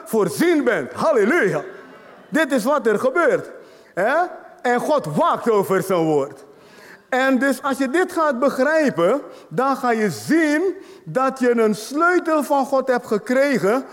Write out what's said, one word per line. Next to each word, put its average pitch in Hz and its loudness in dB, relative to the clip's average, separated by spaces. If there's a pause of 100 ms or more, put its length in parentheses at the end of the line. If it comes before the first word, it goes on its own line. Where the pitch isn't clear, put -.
voorzien 277 0
bent." 185 -2
Halleluja. 226 0 (640)
Dit 302 0
is 240 0
wat 262 0
er 208 2
gebeurt. 254 0 (440)
Hè? 196 0 (480)
En 247 0
God 269 0 (100)
waakt 277 0
over 190 2
zijn 175 0
woord. 147 0 (640)
En 262 2
dus 277 0
als 269 -4
je 269 -2
dit 359 0
gaat 302 0
begrijpen, 262 2 (280)
dan 254 -2
ga 247 -2
je 214 0
zien 311 0 (300)
dat 254 -2
je 247 2
een 226 2
sleutel 339 0
van 269 0
God 262 0
hebt 247 -2
gekregen 254 0